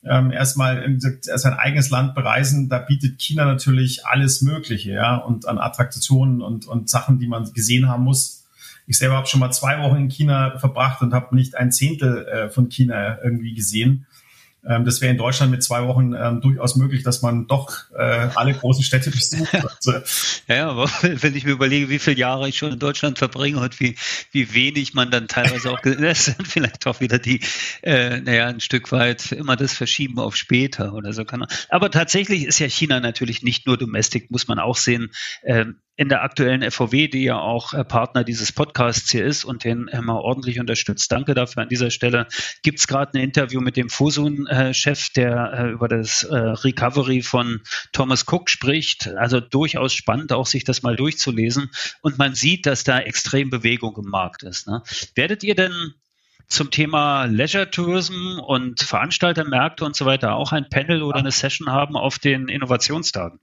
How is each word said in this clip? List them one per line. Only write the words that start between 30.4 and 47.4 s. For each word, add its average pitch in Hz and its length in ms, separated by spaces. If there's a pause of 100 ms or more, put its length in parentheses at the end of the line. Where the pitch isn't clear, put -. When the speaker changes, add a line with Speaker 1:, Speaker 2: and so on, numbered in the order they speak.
Speaker 2:
oder 104 200
so 110 120
kann 123 160
man. - 80 (220)
Aber 185 200
tatsächlich 185 540
ist - 140
ja 151 100
China 135 320
natürlich 117 420
nicht - 240
nur 123 120
Domestic, 110 520
muss 123 180
man 110 100
auch 110 180
sehen. 117 340 (340)
Ähm, 113 320 (200)
in 143 120
der 120 160
aktuellen 131 380
F 113 120
V 117 160
W, 143 160
die 131 160
ja 123 160
auch, 113 340
äh, 139 120
Partner 120 400
dieses 113 260
Podcasts - 640
hier 113 120
ist 147 200
und 123 180
den, 120 240
äh, 113 140
mal 117 160
ordentlich 123 420
unterstützt. 117 540
Danke 131 220
dafür 123 280
an 113 60
dieser 123 240
Stelle. 120 340 (380)
Gibt's 151 240
grad 139 260
ein 135 60
Interview 131 400
mit 127 160
dem 123 120
Fosun, 147 600
äh, 131 260
Chef, - 360
der, 120 420
äh, 120 180
über 117 160
das, 113 380
äh, 156 100
Recovery 123 880
von 120 380 (320)